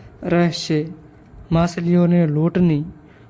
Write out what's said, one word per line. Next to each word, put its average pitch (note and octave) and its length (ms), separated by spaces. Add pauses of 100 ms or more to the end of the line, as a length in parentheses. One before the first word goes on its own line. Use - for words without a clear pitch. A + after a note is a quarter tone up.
(220)
રહેશે. E3+ 580 (720)
માછલીઓને E3+ 760
લોટની D#3+ 580 (460)